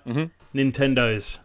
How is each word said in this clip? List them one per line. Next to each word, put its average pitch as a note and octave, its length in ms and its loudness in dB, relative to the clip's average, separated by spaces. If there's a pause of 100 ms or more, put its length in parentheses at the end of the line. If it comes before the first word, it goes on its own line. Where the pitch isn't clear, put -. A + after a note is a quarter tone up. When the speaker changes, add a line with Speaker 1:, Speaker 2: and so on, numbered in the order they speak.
Speaker 1:
Mm-hmm. C#3 520 -6
Speaker 2:
Nintendo's B2+ 880 0